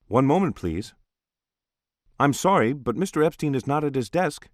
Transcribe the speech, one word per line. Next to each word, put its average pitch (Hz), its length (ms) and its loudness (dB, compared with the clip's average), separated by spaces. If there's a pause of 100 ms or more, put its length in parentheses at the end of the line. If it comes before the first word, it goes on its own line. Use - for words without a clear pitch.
One 127 180 2
moment, 165 300 2
please. 85 380 -6 (1200)
I'm 139 140 2
sorry, 156 400 2
but 123 240 -4
Mister 160 260 0
Epstein 151 320 0
is 131 140 -4
not 147 160 0
at 139 100 -4
his 123 160 -4
desk. 175 440 -2